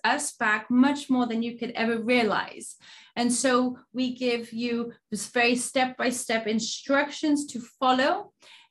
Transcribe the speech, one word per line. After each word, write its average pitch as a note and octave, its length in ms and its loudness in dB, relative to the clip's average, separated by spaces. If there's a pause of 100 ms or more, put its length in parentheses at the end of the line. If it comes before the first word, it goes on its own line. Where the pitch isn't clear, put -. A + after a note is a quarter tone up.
us C#4 260 0
back A3 400 -2
much C#4 380 4
more B3 180 2
than A3+ 160 -2
you A#3+ 140 -6
could - 140 -6
ever A3+ 300 0
realize. G#3+ 760 0 (400)
And A#3+ 140 2
so B3+ 460 2 (140)
we B3+ 240 -2
give A#3+ 380 -2
you A#3 400 -4 (180)
this G#3 160 -6
very B3 280 2
step-by-step B3 920 -2
instructions C#4+ 1000 0
to A#3 120 -10 (220)
follow C4+ 500 2 (400)